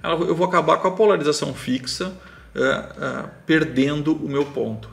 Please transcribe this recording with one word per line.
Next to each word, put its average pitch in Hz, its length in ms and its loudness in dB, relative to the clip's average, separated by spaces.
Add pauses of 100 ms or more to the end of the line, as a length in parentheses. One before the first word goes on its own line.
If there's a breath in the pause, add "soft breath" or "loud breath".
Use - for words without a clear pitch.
ela, 165 120 0 (100)
eu 170 100 0
vou 180 100 2
acabar 170 320 4
com 185 120 0
a - 20 0
polarização 151 600 2
fixa, 175 600 -4 (400 loud breath)
é, - 60 -4
é, 131 640 -2 (220)
perdendo 147 680 2
o 151 140 -4
meu 139 160 0
ponto. 113 500 -6